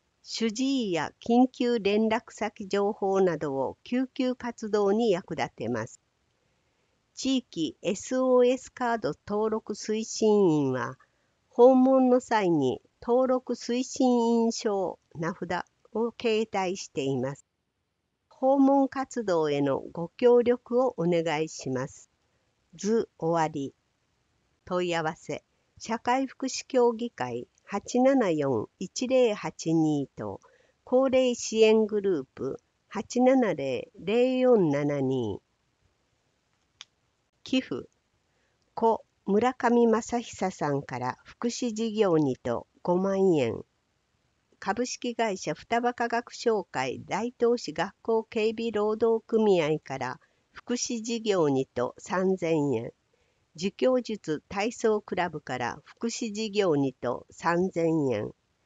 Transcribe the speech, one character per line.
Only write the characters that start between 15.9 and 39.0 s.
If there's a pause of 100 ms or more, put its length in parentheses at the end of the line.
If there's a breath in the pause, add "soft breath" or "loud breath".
を
携
帯
し
て
い
ま
す。 (800)
訪
問
活
動
へ
の (120)
ご
協
力
を
お
願
い
し
ま
す。 (640)
図 (100)
終
わ
り。 (920)
問
い
合
わ
せ、 (340)
社
会
福
祉
協
議
会 (160)
八
七
四 (100)
一
零
八
二
と、 (440 soft breath)
高
齢
支
援
グ
ル
ー
プ (280)
八
七
零 (100)
零
四
七
二。 (2000)
寄
付、 (840)
故 (200)